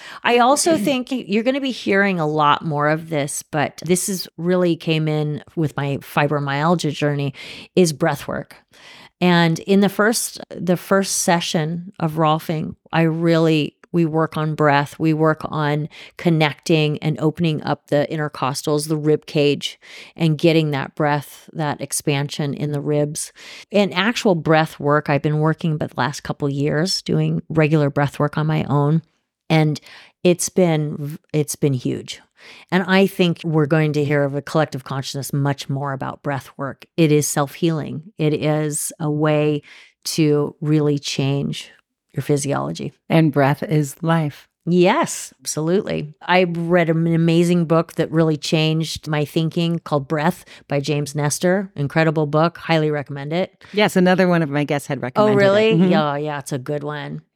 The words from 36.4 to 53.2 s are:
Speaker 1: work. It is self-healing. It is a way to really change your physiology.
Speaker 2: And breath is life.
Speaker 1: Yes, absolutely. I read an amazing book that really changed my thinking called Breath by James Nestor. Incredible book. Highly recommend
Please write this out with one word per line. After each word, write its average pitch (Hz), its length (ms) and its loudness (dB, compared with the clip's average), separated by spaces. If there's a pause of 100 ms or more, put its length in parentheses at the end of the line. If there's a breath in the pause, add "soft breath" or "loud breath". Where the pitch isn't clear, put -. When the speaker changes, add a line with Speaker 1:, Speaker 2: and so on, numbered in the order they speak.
Speaker 1:
work. 135 280 -10 (120)
It 160 140 4
is 151 160 4
self-healing. 151 920 -4
It 151 160 0
is 151 640 -2
a 151 120 -2
way 151 500 0 (420 loud breath)
to 147 580 0
really 147 360 2
change 139 720 -4 (440)
your 135 100 -6
physiology. 143 680 -4 (160)
Speaker 2:
And 160 220 4
breath 143 320 2
is 151 380 -2
life. 160 460 -2 (180)
Speaker 1:
Yes, 180 760 0
absolutely. 160 720 -4 (100)
I 180 220 2
read 170 440 0
an 165 240 0
amazing 170 520 4
book 165 280 0
that - 180 -4
really 160 260 2
changed 156 680 -2
my 151 160 -2
thinking 165 560 -2
called 143 280 -4
Breath 160 360 -2 (240 loud breath)
by 143 120 -2
James 147 360 -2
Nestor. 180 600 -2
Incredible 156 520 0
book. 156 300 0
Highly 156 340 0
recommend 143 420 -6